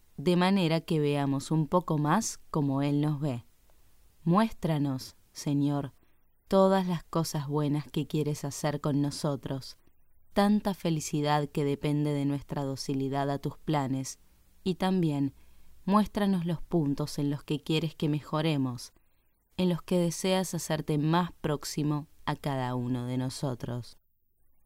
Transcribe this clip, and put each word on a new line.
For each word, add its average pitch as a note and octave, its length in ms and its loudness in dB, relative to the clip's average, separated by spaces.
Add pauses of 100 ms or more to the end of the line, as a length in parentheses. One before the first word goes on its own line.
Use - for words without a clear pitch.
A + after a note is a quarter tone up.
(180)
de F3 180 2
manera F3+ 460 4
que D#3+ 180 0
veamos C#3+ 500 0
un D#3+ 160 2
poco F3 320 0
más D#3 400 0 (140)
como C#3 320 0
Él C#3+ 180 2
nos D3+ 180 0
ve. C3+ 240 -4 (800)
Muéstranos, D#3+ 920 0 (160)
Señor, C#3+ 600 0 (540)
todas F#3+ 380 6
las F3+ 180 -2
cosas D#3 440 -2
buenas D3 420 0
que D3+ 160 -2
quieres D3+ 400 -2
hacer C#3+ 360 -4
con C#3+ 200 0
nosotros, C#3 760 -4 (540)
tanta G#3 420 4
felicidad D3+ 760 0
que D3+ 160 -2
depende D3 480 0
de C#3+ 100 0
nuestra C#3+ 400 -2
docilidad C3+ 640 -2
a C#3 100 -2
tus - 180 -6
planes, C3+ 640 -2 (440)
y F3+ 120 0
también D#3+ 580 2 (520)
muéstranos G3 600 2
los E3+ 160 -2
puntos C#3+ 580 0
en C#3+ 100 0
los C#3+ 140 -4
que D3+ 180 -4
quieres D#3 340 -2
que D#3+ 120 -2
mejoremos, D3 840 -2 (640)
en F#3 100 2
los F3 140 0
que - 160 0
deseas F3+ 560 0
hacerte D#3 440 -2
más E3 440 2
próximo D3+ 640 -2 (180)
a D3 120 -2
cada B2+ 380 -2
uno B2 300 -2
de B2+ 120 -4
nosotros. B2+ 800 -6 (680)